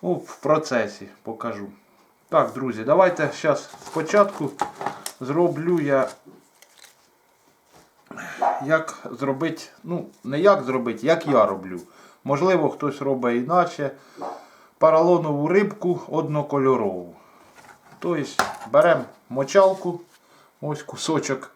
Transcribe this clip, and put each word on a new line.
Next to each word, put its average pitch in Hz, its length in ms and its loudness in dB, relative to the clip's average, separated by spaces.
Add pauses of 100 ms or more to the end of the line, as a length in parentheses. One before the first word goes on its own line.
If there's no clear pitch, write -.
Ну, 180 120 -2
в - 220 -10
процесі 123 720 -2 (160)
покажу. 107 440 -10 (600)
Так, 123 240 2
друзі, 123 300 -6
давайте 160 480 4
щас - 380 -2 (160)
спочатку 202 640 0 (680)
зроблю 160 600 0
я, 139 300 0 (2500)
як 156 460 -2
зробити, 139 520 -4 (200)
ну, 165 220 -6 (180)
не 139 160 -4
як 190 240 6
зробити, 120 440 -2
як 160 200 2
я 120 180 6
роблю. 92 340 -4 (440)
Можливо, 156 460 2
хтось - 320 -6
робить 123 420 -2
іначе. 165 480 0 (840)
Поролонову 156 720 4
рибку 180 640 0
однокольорову. 131 1040 0 (840)
Тобто 160 440 -2 (280)
беремо 147 320 6 (260)
мочалку, 180 720 2 (600)
ось 147 220 -6
кусочок - 720 -4